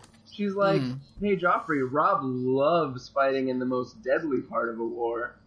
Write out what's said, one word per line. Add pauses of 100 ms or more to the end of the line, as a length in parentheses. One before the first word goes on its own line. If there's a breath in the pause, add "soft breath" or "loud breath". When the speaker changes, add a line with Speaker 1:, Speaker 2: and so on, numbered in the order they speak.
(320)
Speaker 1:
She's
like,
Speaker 2:
Mm-hmm.
Speaker 1:
"Hey,
Joffrey,
Robb
loves
fighting
in
the
most
deadly
part
of
a
war." (120)